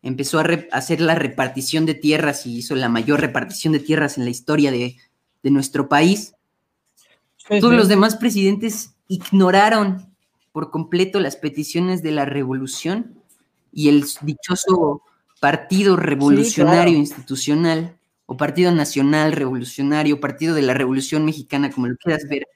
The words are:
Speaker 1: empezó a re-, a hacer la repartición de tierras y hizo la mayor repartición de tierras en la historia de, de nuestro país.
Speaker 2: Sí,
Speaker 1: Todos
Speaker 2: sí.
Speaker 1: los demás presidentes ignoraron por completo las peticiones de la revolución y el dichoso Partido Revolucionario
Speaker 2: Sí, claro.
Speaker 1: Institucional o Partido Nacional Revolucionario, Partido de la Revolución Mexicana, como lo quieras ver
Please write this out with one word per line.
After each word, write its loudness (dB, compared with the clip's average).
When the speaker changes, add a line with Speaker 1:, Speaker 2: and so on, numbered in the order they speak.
Speaker 1:
empezó -4
a 4
re-, -2
a -2
hacer -2
la 4
repartición -2
de -2
tierras -2
y -8
hizo -8
la -2
mayor 0
repartición -4
de 0
tierras -2
en -4
la -4
historia 0
de, -4
de -2
nuestro 0
país. 2
Speaker 2:
Sí, -2
Speaker 1:
Todos 6
Speaker 2:
sí. 6
Speaker 1:
los 6
demás 4
presidentes -2
ignoraron 2
por -8
completo -2
las -2
peticiones -4
de -2
la 0
revolución -6
y 2
el 4
dichoso -2
Partido 2
Revolucionario 2
Speaker 2:
Sí, 4
claro. 4
Speaker 1:
Institucional -2
o -12
Partido 2
Nacional 2
Revolucionario, -2
Partido -2
de 2
la 2
Revolución -2
Mexicana, -4
como -4
lo -4
quieras -4
ver -8